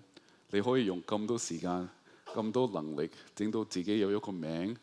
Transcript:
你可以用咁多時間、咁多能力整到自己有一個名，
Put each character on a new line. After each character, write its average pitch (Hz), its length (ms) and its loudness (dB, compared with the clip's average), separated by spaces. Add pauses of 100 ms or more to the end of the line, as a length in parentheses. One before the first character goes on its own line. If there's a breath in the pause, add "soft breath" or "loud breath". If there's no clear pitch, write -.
(520 loud breath)
你 101 100 2
可 123 180 4
以 120 60 4
用 90 180 0
咁 107 240 -2
多 117 100 2
時 85 200 -4
間、 90 320 -2 (380 soft breath)
咁 110 260 -2
多 127 200 4
能 78 280 -4
力 82 80 0 (260)
整 107 160 0
到 110 140 0
自 90 180 -2
己 104 160 2
有 98 160 4
一 104 60 2
個 104 100 -6
名， 85 520 -2